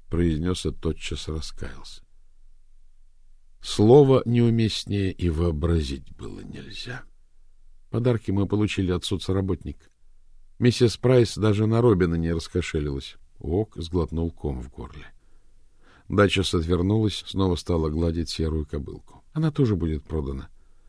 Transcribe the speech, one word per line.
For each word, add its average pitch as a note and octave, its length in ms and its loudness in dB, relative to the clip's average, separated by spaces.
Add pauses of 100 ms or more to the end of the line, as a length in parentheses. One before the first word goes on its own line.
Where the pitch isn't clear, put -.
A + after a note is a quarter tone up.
(100)
Произнес E2+ 560 0
и D2 60 -4
тотчас - 560 -6
раскаялся. - 720 -10 (1600)
Слово C3 640 6
неуместнее A2+ 840 2
и F2 200 -2
вообразить D#2 840 0
было G1+ 260 -14
нельзя. - 600 -14 (880)
Подарки A#2 400 0
мы G2 160 2
получили G2+ 460 0
от F2 120 -2
соцработника. F#2 800 -4 (720)
Миссис A#2+ 400 4
Прайс B2 380 4
даже G#2+ 300 2
на A2+ 140 2
Робина F#2 340 6
не E2 180 0
раскошелилась. D2+ 840 -4 (220)
Уок F#2 380 -4
сглотнул E2 540 -2
ком C2+ 300 -6
в B1 100 -12
горле. - 360 -16 (1000)
Дачес F#2+ 460 2
отвернулась, F#2 720 0
снова F#2 300 0
стала E2 320 -2
гладить E2 420 -2
серую D#2 360 -4
кобылку. - 580 -12 (120)
Она D#3+ 140 0
тоже A#2+ 260 2
будет D#2 260 -2
продана, C#2 460 -6 (400)